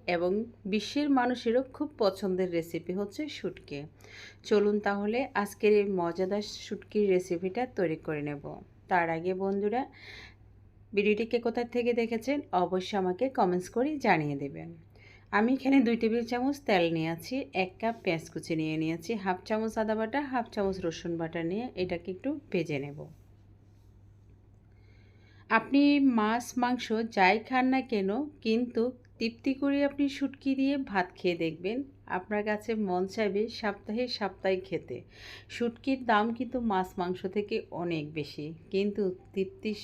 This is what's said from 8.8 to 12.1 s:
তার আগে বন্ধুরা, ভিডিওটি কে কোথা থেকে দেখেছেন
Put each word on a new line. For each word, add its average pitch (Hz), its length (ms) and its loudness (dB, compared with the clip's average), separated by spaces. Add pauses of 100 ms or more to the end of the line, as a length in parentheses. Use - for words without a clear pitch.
তার 175 220 4
আগে 165 240 -2
বন্ধুরা, 196 480 0 (1120)
ভিডিওটি 208 340 4
কে 233 140 0
কোথা 233 220 -2 (120)
থেকে 240 180 2
দেখেছেন 233 460 0 (140)